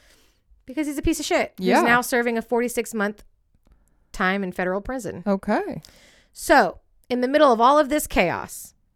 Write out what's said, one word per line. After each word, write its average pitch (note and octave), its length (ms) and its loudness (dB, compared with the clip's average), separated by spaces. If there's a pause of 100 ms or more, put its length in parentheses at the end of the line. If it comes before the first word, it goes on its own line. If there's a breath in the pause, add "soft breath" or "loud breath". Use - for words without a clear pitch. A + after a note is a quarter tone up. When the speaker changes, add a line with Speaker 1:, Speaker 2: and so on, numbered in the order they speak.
(640)
Speaker 1:
because C#4+ 220 -6
he's C#4+ 100 -6
a D4+ 40 -6
piece D#4+ 200 0
of - 40 -8
shit. D#4 320 -2
Speaker 2:
Yeah. A3+ 200 2
Speaker 1:
He's B3+ 80 4
now A#3+ 160 4
serving A#3+ 360 -2
a A3+ 40 -4
forty-six A#3 520 -4
month G#3 300 -4 (880)
time G3 320 -2
in F3+ 80 -6
federal F#3 300 -4
prison. G3+ 440 -10
Speaker 2:
Okay. G#3 560 -2 (520 soft breath)
Speaker 1:
So, C4 460 2 (300)
in B3 120 -2
the B3 80 0
middle C#4+ 240 6
of A3 80 2
all C#4 180 6
of D4 80 2
this D4 180 -2
chaos, - 680 -2 (220)